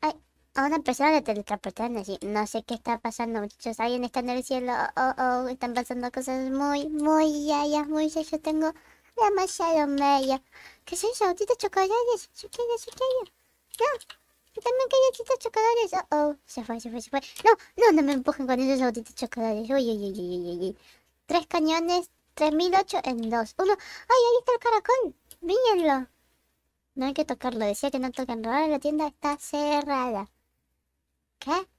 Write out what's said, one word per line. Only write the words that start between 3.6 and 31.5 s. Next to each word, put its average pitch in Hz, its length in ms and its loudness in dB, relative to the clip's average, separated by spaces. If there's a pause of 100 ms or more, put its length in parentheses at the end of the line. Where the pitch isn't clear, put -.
Alguien 247 240 -2
está 247 180 -4
en 247 100 -4
el 254 120 -2
cielo. 247 300 -2
Oh, - 280 -2
oh, 254 440 0
oh. 254 40 -4
Están 247 260 -6
pasando 247 360 -4
cosas 262 400 -4
muy, 285 380 -2
muy 302 580 2
yayas, 294 400 0
muy 311 220 0
yayas. 311 220 -4
Yo 311 100 -4
tengo 311 320 0 (440)
demasiado 370 680 2
miedo. 277 560 2 (420)
¿Qué - 120 -8
es - 80 -6
eso? 440 220 0
¿Autitos 392 320 0
chocolate? 381 340 0 (480)
¿Yo - 100 -16
quiero, 466 220 -4 (120)
yo - 80 -16
quiero? 508 400 -2 (460)
No. 523 380 -2 (380)
Yo 427 80 -12
también 508 260 0
quiero 539 220 4
autitos 494 280 -2
chocolate. 440 720 0
Oh, 294 200 2
oh. 294 60 -6 (100)
Se - 180 -10
fue, 226 160 -8
se 226 100 -12
fue, 240 100 -8
se - 100 -16
fue. 277 100 -2 (240)
No, 453 80 8 (240)
no, 427 160 8
no 311 100 6
me 277 120 2
empujen 269 320 -2
con 254 120 0
esos 262 240 2
autitos 233 320 -2
chocolate. 226 460 -4
Uy, 226 120 -4
uy, 262 180 2
uy, 202 280 -4
uy, 180 220 -4
uy, 175 300 -4
uy. - 80 -10 (480)
Tres 339 200 0
cañones. 330 640 0 (220)
Tres 311 200 2
mil 349 220 2
ocho 381 280 2
en 233 280 -4
dos. 226 260 -2
Uno. 381 160 2
¡Ay, - 560 2
ahí 480 120 6
está 494 120 0
el 466 60 2
caracol! 466 560 2 (260)
¡Mírenlo! 339 680 2 (880)
No 262 120 -4
hay 277 80 -2
que 302 100 0
tocarlo. 240 400 -4
Decía 208 260 -2
que 269 80 -4
no 254 120 -2
toquen. 240 340 -6
Ahora 277 240 2
la 302 100 2
tienda 302 280 0
está 294 320 -4
cerrada. 285 920 -2 (1080)
¿Qué? 359 280 -4 (120)